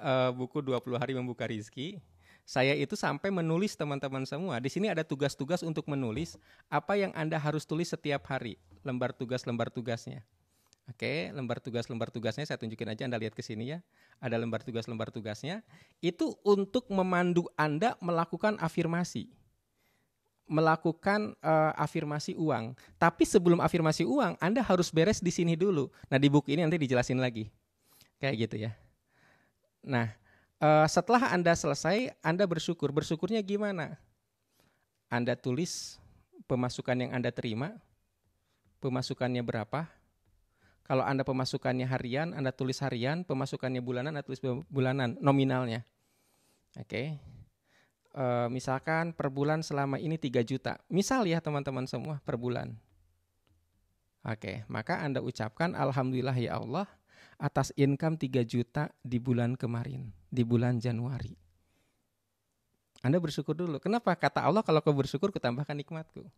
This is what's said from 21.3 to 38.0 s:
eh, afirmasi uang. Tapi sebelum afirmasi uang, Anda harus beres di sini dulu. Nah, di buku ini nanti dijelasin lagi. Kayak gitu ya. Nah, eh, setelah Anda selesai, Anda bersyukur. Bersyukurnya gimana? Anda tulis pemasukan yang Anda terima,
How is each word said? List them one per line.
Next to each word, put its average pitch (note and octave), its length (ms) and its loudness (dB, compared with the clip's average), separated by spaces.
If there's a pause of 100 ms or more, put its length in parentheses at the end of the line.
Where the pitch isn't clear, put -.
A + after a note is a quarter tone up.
eh, D#3 320 4
afirmasi D3+ 640 -4
uang. B2+ 400 0 (240)
Tapi A3+ 240 6
sebelum F3 320 6
afirmasi D#3+ 480 4
uang, A#3+ 320 2
Anda A3 240 2
harus F3+ 320 2
beres E3+ 240 4
di F3 160 0
sini E3 240 2
dulu. E3+ 320 2 (160)
Nah, C3+ 160 4
di C#3+ 80 8
buku C#3+ 240 6
ini F3 80 2
nanti E3 160 2
dijelasin B2+ 400 2
lagi. A#2 320 -2 (720)
Kayak C3+ 120 -2 (120)
gitu A#2 100 -6 (140)
ya. - 20 -6 (1080)
Nah, A#2+ 320 -2 (480)
eh, D#3 240 8
setelah A#3 480 4
Anda F3 160 4
selesai, E3+ 720 0
Anda F3 240 2
bersyukur. E3 480 -2
Bersyukurnya F3+ 480 -2
gimana? G3 560 -4 (1120)
Anda A#2+ 240 0
tulis - 640 -4 (480)
pemasukan B2 480 0
yang B2 160 -2
Anda A#2+ 240 -2
terima, B2+ 400 -4 (1040)